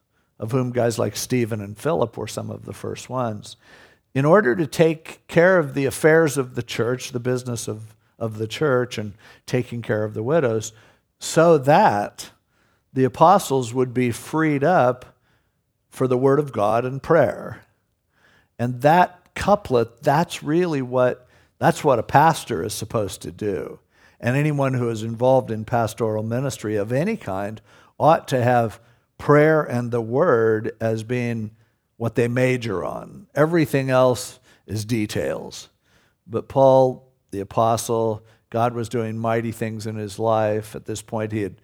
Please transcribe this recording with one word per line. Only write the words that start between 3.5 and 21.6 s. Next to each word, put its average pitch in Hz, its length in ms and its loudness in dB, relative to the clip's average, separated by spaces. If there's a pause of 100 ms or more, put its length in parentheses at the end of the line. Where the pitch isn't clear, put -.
in 135 100 0
order 208 300 4
to 175 100 -2
take - 640 0
care 180 320 4
of 139 160 -2
the 139 120 0
affairs 156 520 2
of 123 160 -4
the 117 80 -6
church, 123 480 -4
the 123 80 -6
business 123 480 -6
of, 107 300 -12 (200)
of 110 220 -8
the 110 80 -4
church, 123 500 0
and 107 180 -8 (300)
taking 120 380 -4
care 107 220 -2
of 107 100 -8
the 110 80 -6
widows, 120 500 0 (460)
so 165 400 4
that 139 720 2 (640)
the 131 100 0
apostles 135 720 4
would 127 180 -2
be 123 200 0
freed 151 500 -2
up 139 540 0 (760)
for - 160 -2
the 127 100 2
word 135 220 4
of 143 140 -2
God 110 320 0
and 131 180 -8
prayer. - 600 0 (920)
And 123 260 -6
that 170 520 2
couplet, 131 680 0
that's 151 400 0
really 156 360 0
what, 127 460 0 (320)
that's - 240 0